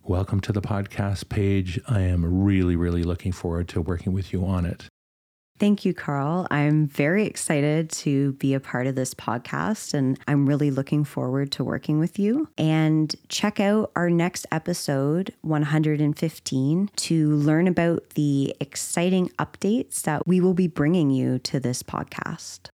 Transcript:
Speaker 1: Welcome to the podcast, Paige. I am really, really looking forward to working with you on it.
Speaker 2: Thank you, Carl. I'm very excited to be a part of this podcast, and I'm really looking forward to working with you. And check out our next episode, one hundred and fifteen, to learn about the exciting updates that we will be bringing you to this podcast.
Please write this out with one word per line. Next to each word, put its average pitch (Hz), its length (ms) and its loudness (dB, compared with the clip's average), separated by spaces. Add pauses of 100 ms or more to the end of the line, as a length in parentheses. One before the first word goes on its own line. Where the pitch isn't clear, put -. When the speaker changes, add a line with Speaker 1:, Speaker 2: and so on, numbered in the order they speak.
Speaker 1:
Welcome 95 380 0
to - 100 -4
the 98 100 0
podcast, 101 640 -4
Paige. 98 600 0
I 104 140 2
am 90 420 2
really, 95 320 4
really 85 260 0
looking 87 300 -2
forward 87 380 -4
to 90 100 -2
working 87 320 -2
with 95 200 -4
you 92 140 -2
on 90 180 0
it. 85 220 -6 (760)
Speaker 2:
Thank 208 240 2
you, 180 100 0
Carl. 151 560 -2
I'm 147 380 4
very 165 380 0
excited 151 640 0
to 139 420 0
be 135 220 0
a 135 60 0
part 127 280 -4
of 131 80 -2
this 131 180 -4
podcast, 147 800 -4
and 135 320 0
I'm 143 200 2
really 143 260 2
looking 143 320 0
forward 135 480 -2
to - 100 -6
working 151 380 -2
with 170 180 -2
you. 233 300 0 (100)
And 156 560 2 (140)
check - 320 -2
out 208 340 2
our 175 160 0
next 170 400 0
episode, 156 840 -2 (100)
one 156 200 0
hundred 151 380 2
and 147 180 2
fifteen, 156 760 -2
to 151 400 2
learn 156 320 4
about 170 480 0
the 143 420 2
exciting 180 680 -2 (100)
updates - 640 -2
that 151 240 -2
we 185 140 4
will 185 140 4
be 180 120 2
bringing 151 460 2
you 127 260 0
to 135 220 -4
this 127 240 -4
podcast. - 920 -10